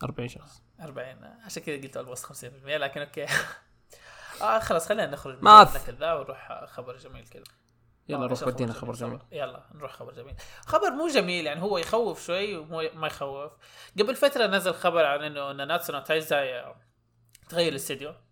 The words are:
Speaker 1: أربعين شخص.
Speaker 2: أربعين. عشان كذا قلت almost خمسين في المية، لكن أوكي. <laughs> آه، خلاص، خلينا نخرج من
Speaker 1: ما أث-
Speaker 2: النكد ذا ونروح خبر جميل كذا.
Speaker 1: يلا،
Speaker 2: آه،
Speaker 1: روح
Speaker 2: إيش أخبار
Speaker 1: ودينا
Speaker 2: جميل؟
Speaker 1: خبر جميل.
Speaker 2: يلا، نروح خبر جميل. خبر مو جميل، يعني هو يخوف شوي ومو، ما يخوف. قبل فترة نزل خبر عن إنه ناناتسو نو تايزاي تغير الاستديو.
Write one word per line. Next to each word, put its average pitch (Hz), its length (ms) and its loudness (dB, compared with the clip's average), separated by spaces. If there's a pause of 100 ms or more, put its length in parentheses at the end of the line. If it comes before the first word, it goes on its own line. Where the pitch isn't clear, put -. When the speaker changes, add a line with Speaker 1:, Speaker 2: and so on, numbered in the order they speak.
Speaker 1:
أربعين - 260 -8
شخص. - 340 -20 (180)
Speaker 2:
أربعين. 131 440 -16
عشان - 380 -14
كذا 151 140 -8
قلت 135 220 -12
almost 127 240 -12
خمسين 123 280 -16
في 139 60 -20
المية، 139 200 -8
لكن 143 240 -6
أوكي. 143 260 -10
<laughs> 131 100 -2 (1040)
آه، 220 160 2
خلاص، 196 300 -2
خلينا 202 220 0
نخرج 135 260 -12
من - 80 -8
Speaker 1:
ما 214 200 12
أث- - 120 4
Speaker 2:
النكد - 240 -8
ذا 165 140 -2
ونروح 131 500 -10
خبر 123 320 -14
جميل 131 320 -20
كذا. - 160 -20 (640)
Speaker 1:
يلا، 143 100 -6
Speaker 2:
آه، 131 40 -4
Speaker 1:
روح 123 80 -4
Speaker 2:
إيش 123 80 -2
أخبار 127 160 -4
Speaker 1:
ودينا 120 180 -4
Speaker 2:
جميل؟ - 80 -10
Speaker 1:
خبر 120 120 -8
جميل. 117 260 -8 (140)
Speaker 2:
يلا، 135 420 -10
نروح 143 180 -14
خبر 120 200 -18
جميل. 131 220 -16 (320)
خبر 320 240 2
مو 294 180 -4
جميل، 180 380 0
يعني 151 160 -6
هو 196 160 -2
يخوف 196 480 -2
شوي 196 300 -4
ومو، 160 380 -8
ما 160 120 -6
يخوف. 143 460 -8 (460)
قبل 214 180 2
فترة 277 300 4
نزل 185 280 0
خبر 170 300 2
عن 147 180 0
إنه 143 300 -8
ناناتسو 147 400 -4
نو 143 80 -6
تايزاي 139 760 -2 (760)
تغير 170 200 0
الاستديو. 139 460 -6 (180)